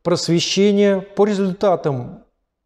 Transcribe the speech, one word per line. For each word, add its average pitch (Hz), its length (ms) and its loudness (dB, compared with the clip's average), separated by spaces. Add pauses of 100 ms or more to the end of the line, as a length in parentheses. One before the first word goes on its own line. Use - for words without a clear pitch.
просвещения 190 1000 2
по 202 240 0
результатам 180 1000 -2 (420)